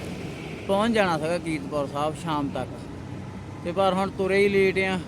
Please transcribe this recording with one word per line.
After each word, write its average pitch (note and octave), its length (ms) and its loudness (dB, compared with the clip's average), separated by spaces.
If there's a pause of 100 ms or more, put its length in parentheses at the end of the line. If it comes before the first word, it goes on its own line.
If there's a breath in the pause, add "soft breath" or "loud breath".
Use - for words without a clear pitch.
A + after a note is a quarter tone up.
(680)
ਪਹੁੰਚ G#3 280 2
ਜਾਣਾ F#3 240 4
ਸੀਗਾ E3 200 0
ਕੀਰਤਪੁਰ D3 540 -2
ਸਾਹਿਬ D3+ 300 0
ਸ਼ਾਮ D3 260 0
ਤੱਕ। B2+ 200 -4 (960)
ਤੇ F3 80 -4
ਪਰ F#3+ 200 4
ਹੁਣ F#3+ 180 2
ਤੁਰੇ F#3+ 280 2
ਹੀ G3+ 100 6
ਲੇਟ G3 300 4
ਆ, F#3+ 300 2